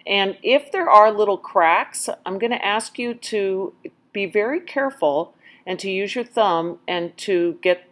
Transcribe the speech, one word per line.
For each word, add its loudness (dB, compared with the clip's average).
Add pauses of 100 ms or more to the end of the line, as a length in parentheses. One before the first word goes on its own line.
and 0
if 0
there -2
are 8
little 0
cracks, 0 (160)
I'm -6
gonna -2
ask -4
you -4
to -4 (400)
be -4
very -2
careful -2 (320)
and -6
to -6
use -4
your -4
thumb 0 (100)
and -4
to 0
get 0